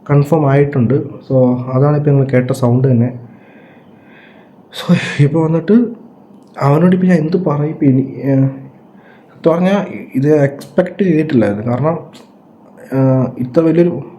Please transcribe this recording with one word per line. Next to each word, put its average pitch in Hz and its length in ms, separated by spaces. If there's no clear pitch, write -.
കൺഫേം 143 420
ആയിട്ടുണ്ട്. 135 440
So, 139 80
അതാണ് 143 240
ഇപ്പം 147 140
നിങ്ങൾ 135 200
കേട്ട 127 180
സൗണ്ട് 123 300
തന്നെ. 120 180
So, - 80
ഇപ്പം 151 220
വന്നിട്ട് 165 280
അവനോട് 170 300
ഇപ്പം 180 140
ഞാൻ 170 140
എന്ത് 160 120
പറയും? 147 260
ഇപ്പം 147 160
ഇനി, 131 140
ഏഹ്, 135 180
സത്യം - 200
പറഞ്ഞാൽ 185 260
ഇത് 143 100
എക്സ്പെക്ട് - 600
ചെയ്തിട്ടില്ലായിരുന്നു. 123 640
കാരണം, 143 240
ഏഹ്, 131 300
ഇത്ര 165 240
വലിയൊരു 170 240